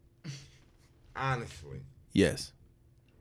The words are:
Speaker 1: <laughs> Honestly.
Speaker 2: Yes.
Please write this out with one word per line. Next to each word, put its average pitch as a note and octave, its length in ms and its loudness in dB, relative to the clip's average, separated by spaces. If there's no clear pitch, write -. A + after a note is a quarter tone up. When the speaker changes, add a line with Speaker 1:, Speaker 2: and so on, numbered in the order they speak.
Speaker 1:
<laughs> D#3+ 60 -10
Honestly. A#2 640 -4
Speaker 2:
Yes. - 400 4